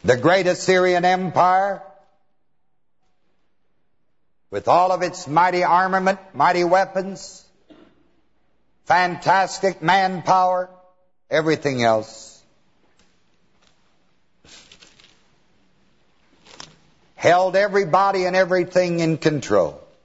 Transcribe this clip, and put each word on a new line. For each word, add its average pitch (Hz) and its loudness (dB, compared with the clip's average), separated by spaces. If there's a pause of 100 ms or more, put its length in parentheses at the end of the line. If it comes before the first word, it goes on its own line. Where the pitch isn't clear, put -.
The 123 2
great 175 2
Assyrian 180 0
Empire, 185 0 (2750)
with 101 -6
all 180 2
of 175 -2
its 175 -8
mighty 180 0
armament, 185 0 (140)
mighty 175 0
weapons, 185 -2 (1400)
fantastic 180 0
manpower, 185 0 (600)
everything 143 -2
else, - -4 (4000)
held 180 2
everybody 196 0
and 180 -2
everything 180 0
in 160 -2
control. 101 -2 (240)